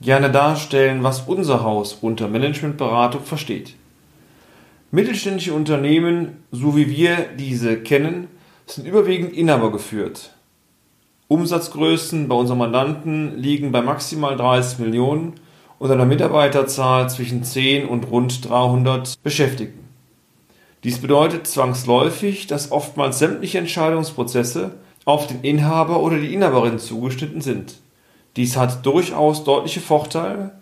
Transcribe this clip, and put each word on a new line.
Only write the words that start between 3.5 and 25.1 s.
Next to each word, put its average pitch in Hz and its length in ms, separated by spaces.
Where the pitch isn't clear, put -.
Mittelständische 196 640
Unternehmen, 156 840
so 135 280
wie 143 100
wir 170 380
diese 117 380
kennen, 160 520
sind - 220
überwiegend 180 480
inhabergeführt. 110 1000
Umsatzgrößen 160 1000
bei 123 80
unseren 123 220
Mandanten 147 800
liegen 139 340
bei 120 120
maximal 143 560
dreißig 127 400
Millionen 131 560
und 131 100
einer 127 160
Mitarbeiterzahl 135 1040
zwischen 120 340
zehn 135 420
und 120 240
rund 123 380
dreihundert 127 760
Beschäftigten. 131 580
Dies 123 160
bedeutet 147 480
zwangsläufig, 135 1000
dass 143 260
oftmals 147 460
sämtliche 185 400
Entscheidungsprozesse 160 1160
auf 147 220